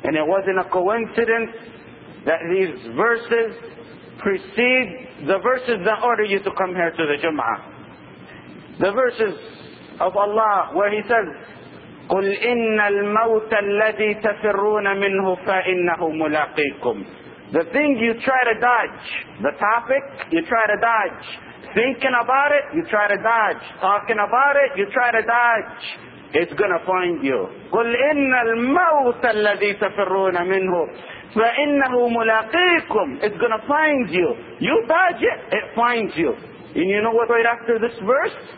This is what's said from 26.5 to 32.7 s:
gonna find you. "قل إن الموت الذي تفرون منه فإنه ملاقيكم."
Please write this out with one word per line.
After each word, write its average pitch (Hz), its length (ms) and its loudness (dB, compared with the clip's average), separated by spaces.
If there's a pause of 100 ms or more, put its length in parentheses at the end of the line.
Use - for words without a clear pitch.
gonna 180 260 2
find 175 380 0
you. 120 240 0 (240)
"قل 233 240 2
إن 277 380 2
الموت 254 880 2
الذي 208 500 2
تفرون 190 760 0
منه 185 380 0 (480)
فإنه 247 760 2
ملاقيكم." 226 1160 2